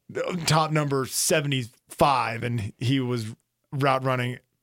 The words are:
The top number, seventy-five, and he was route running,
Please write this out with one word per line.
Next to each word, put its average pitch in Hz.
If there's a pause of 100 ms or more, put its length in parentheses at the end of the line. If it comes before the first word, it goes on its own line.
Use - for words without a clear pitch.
The 175
top 156
number, 139
seventy-five, 131
and 120
he 135
was 120 (360)
route 135
running, 123 (240)